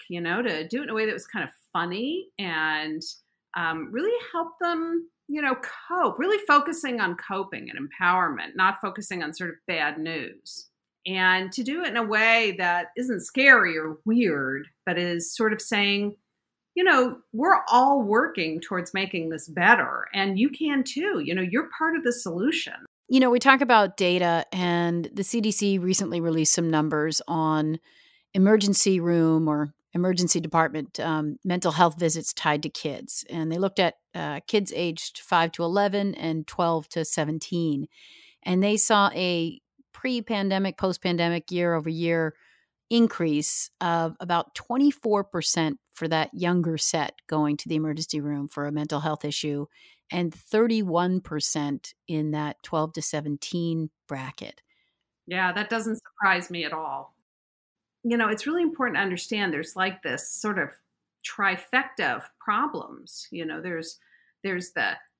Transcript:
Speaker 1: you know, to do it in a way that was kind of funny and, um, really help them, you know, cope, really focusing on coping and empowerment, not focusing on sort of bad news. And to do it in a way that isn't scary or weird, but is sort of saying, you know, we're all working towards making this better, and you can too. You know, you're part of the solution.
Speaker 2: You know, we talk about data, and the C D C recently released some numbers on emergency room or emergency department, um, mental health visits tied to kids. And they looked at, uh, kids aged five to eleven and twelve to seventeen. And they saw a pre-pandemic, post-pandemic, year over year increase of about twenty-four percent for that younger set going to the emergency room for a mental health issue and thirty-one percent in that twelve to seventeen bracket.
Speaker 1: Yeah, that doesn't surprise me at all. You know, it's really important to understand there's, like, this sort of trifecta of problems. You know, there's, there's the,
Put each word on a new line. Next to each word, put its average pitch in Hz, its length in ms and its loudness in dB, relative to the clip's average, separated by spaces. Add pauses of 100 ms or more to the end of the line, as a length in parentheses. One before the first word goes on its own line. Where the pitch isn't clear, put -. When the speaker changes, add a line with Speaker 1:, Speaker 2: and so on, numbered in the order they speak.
(100)
Speaker 1:
you 175 100 -6
know, 175 220 -2
to 160 260 -4
do 247 120 -4
it 294 40 -8
in - 60 -10
a 220 40 -6
way 220 120 0
that 214 80 -2
was - 120 -10
kind - 160 -6
of 131 80 -8 (220)
funny 220 560 -4 (100)
and, 156 640 -2 (560)
um, 160 340 -4
really 320 220 -2 (200)
help 330 280 -6
them, 330 500 -2 (160)
you 302 140 -4
know, 262 160 0 (320)
cope, 339 300 0
really 392 280 2
focusing 285 540 2
on 180 160 0
coping 190 540 -8
and 139 180 -10
empowerment, 175 640 0
not 190 260 2
focusing 190 420 -6
on 151 100 -6
sort 175 180 -8
of 165 60 -12 (100)
bad 156 320 -2
news. 156 680 -10 (380)
And 185 460 2
to 254 120 -4
do 294 180 -4
it 320 60 -4
in 220 80 -4
a 233 100 0
way 220 520 4
that 175 360 0
isn't 247 260 -2
scary 226 580 6
or 156 260 -6
weird, 151 640 0 (160)
but 175 140 0
is 175 360 -2
sort 220 200 2
of 214 80 -6
saying, 202 520 0 (600)
you 359 100 2
know, 262 360 4 (120)
we're 302 360 4
all 262 340 6
working 202 580 0
towards 180 320 -6
making 190 380 -4
this 156 180 -8
better, 170 640 4
and 190 260 0
you 269 120 4
can 285 340 -2
too. 339 400 -4
You 160 100 -2
know, 185 80 0
you're 196 360 -2
part 330 180 0
of 277 80 -4
the 240 80 2
solution. 208 600 -2 (340)
Speaker 2:
You 262 120 6
know, 254 100 6
we 240 80 6
talk 269 220 6
about 240 360 4
data, 175 540 2
and 170 640 0
the 202 100 -4
C 233 180 -2
D 214 120 0
C 196 260 2
recently 180 420 0
released 165 320 2
some 170 160 2
numbers 156 600 0
on 156 500 0 (560)
emergency 196 640 6
room 165 480 4
or 147 260 0 (200)
emergency 180 480 2
department, 156 600 0
um, 151 440 -2
mental 180 280 0
health 165 260 6
visits 165 360 0
tied 151 300 0
to 160 40 -2
kids. - 640 -8
And 160 200 -4
they 165 80 -2
looked 190 200 0
at, 175 160 4 (180)
uh, 147 360 -6
kids 202 260 0
aged 165 460 -4
five 165 320 2
to 170 100 -4
eleven 196 540 0
and 160 320 -4
twelve 165 420 -2
to 165 140 -4
seventeen. 156 800 -2 (560)
And 180 200 2
they 208 140 2
saw 208 380 4
a 170 460 -2 (320)
pre-pandemic, 196 840 -2
post-pandemic, 170 720 0
year 175 240 0
over 160 140 -2
year 165 460 0 (560)
increase 175 800 0 (100)
of 165 400 0
about 175 340 -2
twenty-four 240 720 2
percent 165 540 -2 (140)
for 165 160 -6
that 160 260 0
younger 175 420 0
set - 380 -2 (120)
going 151 300 0
to - 120 -10
the 160 80 -2
emergency 156 440 -4
room 143 280 -4
for 143 180 -6
a 147 60 -6
mental 151 280 -2
health 151 240 -4
issue 147 420 -4 (460)
and 175 200 -2
thirty-one 185 880 0
percent 147 720 -6 (120)
in 156 240 -4
that 151 320 -6
twelve 160 300 -2
to 156 100 -8
seventeen 160 880 -4 (160)
bracket. - 540 -12 (640)
Speaker 1:
Yeah, 180 260 0
that 208 180 -4
doesn't 220 280 -2
surprise 185 520 0
me 170 140 -6
at 151 80 -6
all. 143 440 -8 (880)
You 233 120 0
know, 226 120 2
it's 214 180 -2
really 339 160 0
important 262 360 -2
to 196 40 2
understand 190 500 -4
there's, 156 220 -6
like, 185 300 -4
this 160 260 -6
sort 202 300 -4
of 139 80 -4 (600)
trifecta 190 840 -2
of 127 80 -8 (160)
problems. - 960 -6
You 170 120 -8
know, 156 160 -8
there's, 165 380 -8 (460)
there's 180 300 -4
the, 104 180 -2 (280)